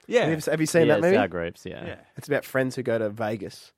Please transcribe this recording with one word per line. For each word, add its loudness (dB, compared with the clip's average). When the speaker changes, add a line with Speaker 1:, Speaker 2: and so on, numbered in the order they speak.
Speaker 1:
yeah. 2
Speaker 2:
Have 0
you, -2
have 0
you 2
seen 4
Speaker 3:
Yeah, 6
Speaker 2:
that 2
movie? 4
Speaker 3:
Sour 2
Grapes, -8
yeah. -12
Speaker 1:
Yeah. -12
Speaker 2:
It's -12
about 0
friends -2
who -4
go 0
to -2
Vegas -8